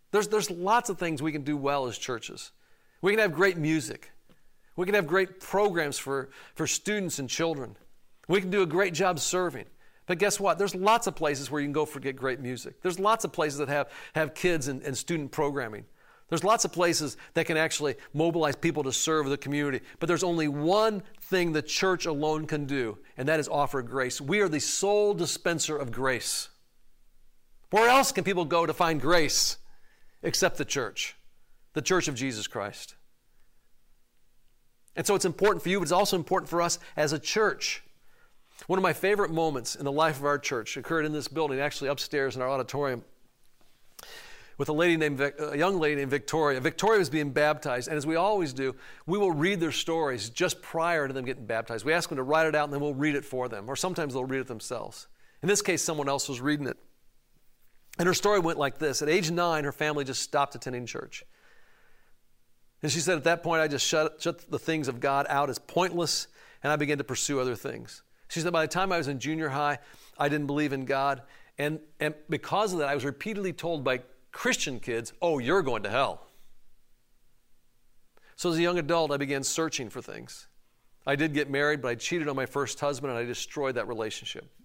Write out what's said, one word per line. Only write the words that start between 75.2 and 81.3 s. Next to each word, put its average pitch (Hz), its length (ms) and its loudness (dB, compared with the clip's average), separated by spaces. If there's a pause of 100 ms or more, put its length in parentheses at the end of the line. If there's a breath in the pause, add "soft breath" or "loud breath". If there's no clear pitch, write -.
'Oh, 170 160 2
you're 143 240 2
going 117 220 0
to 104 40 -4
hell.' 110 380 0 (2000 soft breath)
So 175 140 0
as 160 80 2
a 165 40 4
young 175 160 2
adult, 160 340 0
I 143 40 0
began 139 280 -2
searching 151 440 -2
for 113 140 -10
things. - 440 -16 (600)
I 139 100 2
did 156 160 0